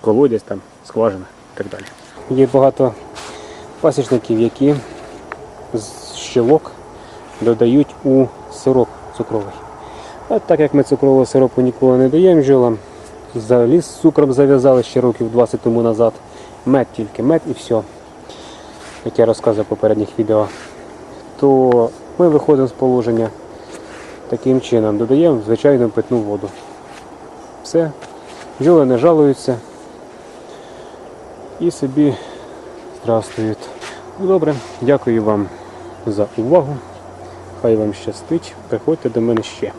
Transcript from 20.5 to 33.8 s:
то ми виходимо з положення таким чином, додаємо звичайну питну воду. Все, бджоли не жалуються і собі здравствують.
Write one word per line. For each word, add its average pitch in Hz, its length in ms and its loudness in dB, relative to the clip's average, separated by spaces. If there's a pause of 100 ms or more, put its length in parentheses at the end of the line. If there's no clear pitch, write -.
то 127 500 4 (280)
ми 175 120 4
виходимо 143 380 2
з 123 40 -6
положення 117 580 0 (1000)
таким 131 320 0
чином, 107 360 0
додаємо 131 480 2
звичайну 120 440 2
питну 117 280 -2
воду. 104 320 -4 (1120)
Все, 165 280 -2 (680)
бджоли 151 260 6
не 127 120 2
жалуються 143 580 4 (2000)
і 170 120 -2
собі 139 420 0 (880)
здравствують. 110 540 -4 (600)